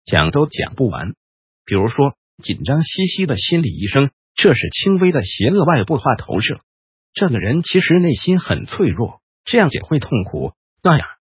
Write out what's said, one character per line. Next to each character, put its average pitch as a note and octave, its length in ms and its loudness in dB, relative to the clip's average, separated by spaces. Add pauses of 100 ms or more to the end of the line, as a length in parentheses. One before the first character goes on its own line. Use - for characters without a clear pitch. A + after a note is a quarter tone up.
讲 D#2+ 280 2
都 D3 160 2
讲 - 260 -6
不 C3 160 0
完。 E2+ 240 -6 (520)
比 G2+ 100 -2
如 G2 120 2
说， C#3 280 2 (280)
紧 - 200 -6
张 D3 180 0
兮 F#3+ 240 -2
兮 F#3 220 -4
的 A#2 100 -4
心 E3+ 240 0
理 B2+ 80 0
医 D#2+ 160 -6
生， C3+ 240 2 (240)
这 D#3 220 4
是 - 140 -4
轻 G3 280 0
微 F3+ 140 4
的 C3 120 -2
邪 G2 260 -2
恶 F#3+ 140 2
外 D3 200 2
部 - 140 -2
化 B2 180 0
投 - 260 -4
射。 - 200 -6 (520)
这 G3 140 0
个 A#2+ 100 0
人 A#2 240 0
其 F#3 180 0
实 F3 200 4
内 E3+ 140 2
心 F3+ 260 0
很 - 260 -4
脆 E3 240 -2
弱， - 320 -4 (240)
这 A#3+ 140 2
样 F3 100 4
也 - 120 -4
会 D3+ 180 -2
痛 A2 240 -2
苦， C#2 300 -8 (280)
那 E3 160 4
样 - 100 -4 (300)